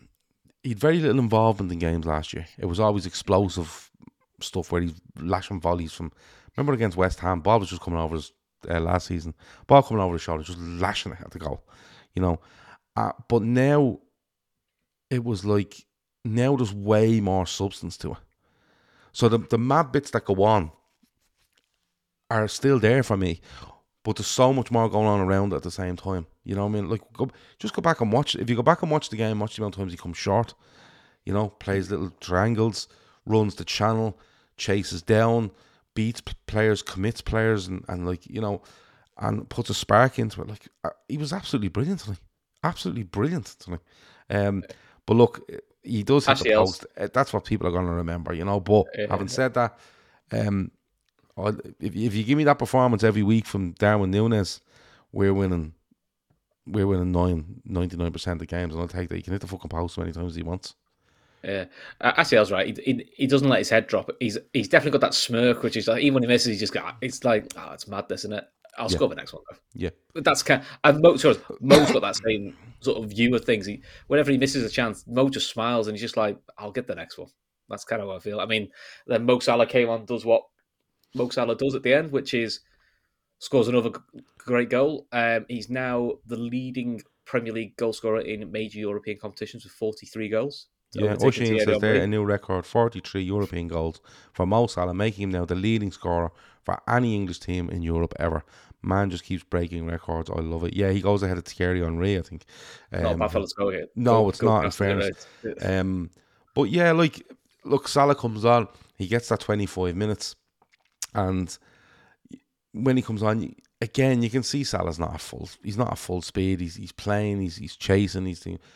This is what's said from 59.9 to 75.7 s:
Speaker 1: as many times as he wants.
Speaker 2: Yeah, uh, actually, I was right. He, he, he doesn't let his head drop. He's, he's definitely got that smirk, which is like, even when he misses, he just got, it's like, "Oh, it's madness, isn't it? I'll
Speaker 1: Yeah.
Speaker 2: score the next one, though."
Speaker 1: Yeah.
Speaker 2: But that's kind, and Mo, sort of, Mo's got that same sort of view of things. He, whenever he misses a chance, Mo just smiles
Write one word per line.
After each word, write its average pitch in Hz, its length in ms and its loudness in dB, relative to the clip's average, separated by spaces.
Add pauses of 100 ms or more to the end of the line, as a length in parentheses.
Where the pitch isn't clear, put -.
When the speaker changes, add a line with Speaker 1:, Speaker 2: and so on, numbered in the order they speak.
Speaker 1:
as - 40 -10
many 85 140 -6
times 85 200 -8
as 78 40 -12
he 82 60 -8
wants. 87 320 -10 (680)
Speaker 2:
Yeah, 95 220 -6 (380)
uh, 120 140 4
actually, 127 220 4
I - 20 10
was 101 120 4
right. 95 240 0
He, - 60 -12
he, - 340 -2
he 139 100 0
doesn't 139 220 4
let 117 120 4
his 104 100 -4
head 110 160 4
drop. - 240 -2 (100)
He's, 110 160 -2 (160)
he's 135 160 -2
definitely 143 300 4
got - 80 4
that - 80 0
smirk, 120 480 2
which 120 160 -2
is 104 100 -2
like, 113 140 2
even 143 120 4
when 123 100 2
he 120 40 2
misses, 123 240 4
he 101 60 -4
just 104 160 -4
got, 90 260 -8
it's 127 240 -6
like, 107 220 2 (100)
"Oh, 82 160 -14
it's - 160 -16
madness, 101 340 -8
isn't 104 120 -8
it? 104 100 -8 (320)
I'll 113 140 -4
Speaker 1:
Yeah. 90 60 2
Speaker 2:
score 131 120 2
the - 60 -8
next - 180 -14
one, - 180 -18
though." - 60 -20 (160)
Speaker 1:
Yeah. 90 180 -6 (220)
Speaker 2:
But 151 120 -8
that's - 180 2
kind, 131 200 2 (220)
and 151 160 6
Mo, 165 160 10
sort 127 200 6
of, - 240 -12
Mo's 143 300 8
got - 120 2
that 101 140 -2
same 101 380 -2 (260)
sort 113 220 -2
of 107 80 -8
view 117 240 2
of 113 100 0
things. 110 220 0
He, 104 160 -10 (260)
whenever 143 220 4
he 135 60 4
misses 135 280 0
a 107 40 -4
chance, 113 380 -2
Mo 131 240 2
just 123 200 -4
smiles 113 360 0